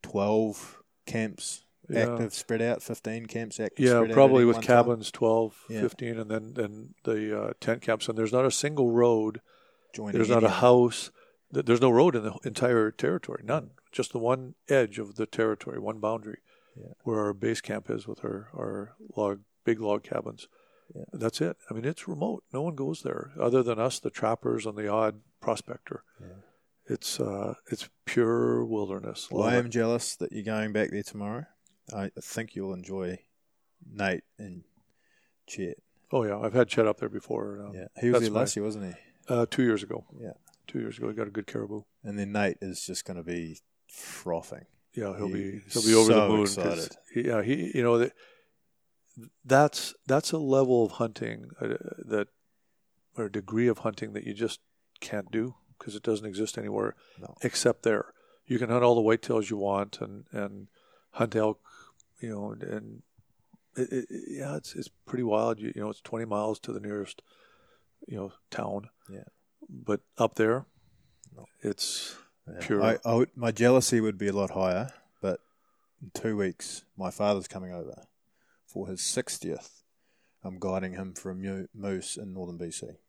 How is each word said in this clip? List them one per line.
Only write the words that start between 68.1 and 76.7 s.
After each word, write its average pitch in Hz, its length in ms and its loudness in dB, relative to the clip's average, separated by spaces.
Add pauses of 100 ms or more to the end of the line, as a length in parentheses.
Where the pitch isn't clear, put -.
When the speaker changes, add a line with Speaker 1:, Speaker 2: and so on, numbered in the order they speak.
Speaker 2:
know, 98 160 -10 (180)
town. 101 400 -8 (200)
Speaker 1:
Yeah. 98 140 -16 (440)
Speaker 2:
But 117 320 -4 (180)
up 113 180 2
there, 113 300 2 (680)
Speaker 1:
No. 120 120 -20 (160)
Speaker 2:
it's - 540 -6 (300)
Speaker 1:
Yeah. 87 140 -16
Speaker 2:
pure. 101 220 2
Speaker 1:
I, 113 220 4
I 117 100 2
would, 123 220 4
my 120 140 0
jealousy 120 500 6
would 107 180 -2
be 101 100 0
a 98 40 0
lot 98 180 0
higher, 95 400 0 (300)
but 95 200 -2 (600)
in 113 120 -16
two 110 220 -2
weeks, - 480 -4 (120)